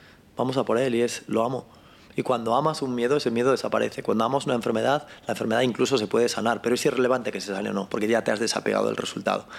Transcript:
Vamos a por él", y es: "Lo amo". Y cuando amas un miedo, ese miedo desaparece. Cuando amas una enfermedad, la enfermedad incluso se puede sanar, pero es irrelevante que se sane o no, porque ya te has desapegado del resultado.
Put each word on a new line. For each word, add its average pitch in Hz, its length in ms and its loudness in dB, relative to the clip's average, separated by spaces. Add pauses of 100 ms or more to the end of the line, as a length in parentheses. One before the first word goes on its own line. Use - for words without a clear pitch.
(360)
Vamos 127 220 0
a 131 80 2
por 113 120 2
él", 127 160 2
y 117 80 2
es: 120 260 -2
"Lo 110 160 2
amo". 123 220 -2 (520)
Y 131 60 -2
cuando 117 320 0
amas 151 260 2
un 131 140 -4
miedo, 123 200 2
ese 135 140 0
miedo 120 220 2
desaparece. 113 500 0
Cuando 107 220 0
amas 131 240 0
una 135 80 0
enfermedad, 117 500 0 (220)
la 117 60 -2
enfermedad 113 280 0
incluso 127 380 2
se 107 80 -2
puede 117 220 2
sanar, 110 340 -2
pero 120 100 2
es 120 100 -2
irrelevante 123 480 2
que 98 80 -6
se 98 140 -6
sane 101 160 -4
o 101 40 -4
no, 98 160 -2
porque 107 180 -2
ya 113 160 2
te 117 80 0
has 107 80 0
desapegado 104 480 0
del 110 100 -2
resultado. 101 500 -4 (100)